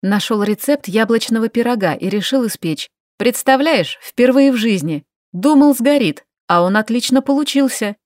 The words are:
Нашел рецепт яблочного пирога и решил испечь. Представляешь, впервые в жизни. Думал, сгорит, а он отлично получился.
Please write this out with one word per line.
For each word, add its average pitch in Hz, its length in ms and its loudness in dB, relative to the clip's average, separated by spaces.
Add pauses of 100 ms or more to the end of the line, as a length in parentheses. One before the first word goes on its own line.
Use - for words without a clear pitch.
Нашел 202 400 -2
рецепт 214 460 -2
яблочного 220 600 0
пирога 226 460 -2
и 185 160 -4
решил 220 380 -2
испечь. - 420 -6 (280)
Представляешь, 254 840 0
впервые 262 500 2
в 247 60 0
жизни. 175 480 -2 (260)
Думал, 277 440 4
сгорит, 247 500 0 (220)
а 175 160 2
он 185 120 0
отлично 233 460 0
получился. 269 760 -2 (100)